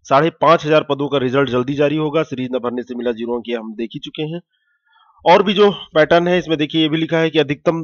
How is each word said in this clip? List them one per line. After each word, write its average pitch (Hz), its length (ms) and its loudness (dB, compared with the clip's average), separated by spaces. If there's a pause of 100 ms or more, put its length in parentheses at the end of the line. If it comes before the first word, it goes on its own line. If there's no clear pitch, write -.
साढ़े 147 280 2
पाँच 160 360 2
हजार 151 240 2
पदों 139 180 -2
का 139 100 0
रिजल्ट 127 320 0
जल्दी 127 240 0
जारी 143 220 0
होगा। 156 260 -2
सीरीज 127 320 -8
न 127 40 -2
भरने 120 240 -6
से 123 120 -12
मिला 120 180 -4
ज़ीरो 117 220 -6
अंक, 117 140 -6
ये 117 80 -4
हम 110 180 -10
देख 113 200 -8
ही 131 60 -14
चुके - 220 -12
हैं। 160 180 -8 (840)
और 180 160 6
भी 196 120 -2
जो 208 160 4
पैटर्न 170 580 2
है 180 100 2
इसमें 156 200 -2
देखिए, 156 240 0
ये 156 60 2
भी 151 80 -2
लिखा 160 220 -2
है 160 120 0
कि 160 80 -2
अधिकतम 156 460 0